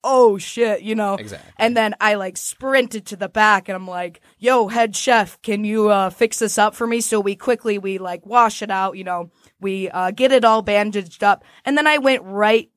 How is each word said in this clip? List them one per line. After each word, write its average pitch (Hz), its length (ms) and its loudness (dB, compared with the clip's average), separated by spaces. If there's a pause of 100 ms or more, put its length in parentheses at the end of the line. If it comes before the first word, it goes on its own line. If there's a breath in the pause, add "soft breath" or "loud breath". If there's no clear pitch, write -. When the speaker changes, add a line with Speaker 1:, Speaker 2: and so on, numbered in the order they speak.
Speaker 1:
"Oh 240 360 4
shit," 220 420 -2
you 214 140 -6
know? 202 220 -2
Speaker 2:
Exactly. - 420 -14
Speaker 1:
And 233 180 0
then 214 240 0
I, 214 140 2
like, 190 240 -8
sprinted 254 680 -2
to 208 100 -14
the 190 120 -8
back, 214 400 2
and 196 80 -6
I'm 185 100 -12
like, 180 360 -10 (160 soft breath)
"Yo, 240 300 2
head 226 280 0
chef, 226 460 0
can 208 220 -4
you, 214 260 2
uh, 196 180 2
fix 226 300 -2
this 220 180 -2
up 208 180 2
for 233 120 -6
me?" 233 160 -2
So 220 180 -2
we 202 160 -2
quickly, 226 400 -2
we, 190 220 -6
like, 180 260 -10
wash 220 380 2
it 214 80 -8
out, 190 260 -2
you 190 80 -12
know, 175 260 -8 (300 soft breath)
we, 190 300 -6
uh, 180 220 -4
get 254 200 0
it 254 100 4
all 220 200 4
bandaged 202 600 -2
up. 202 220 2 (220 soft breath)
And 277 100 0
then 302 100 2
I 302 120 4
went 262 240 2
right 208 540 0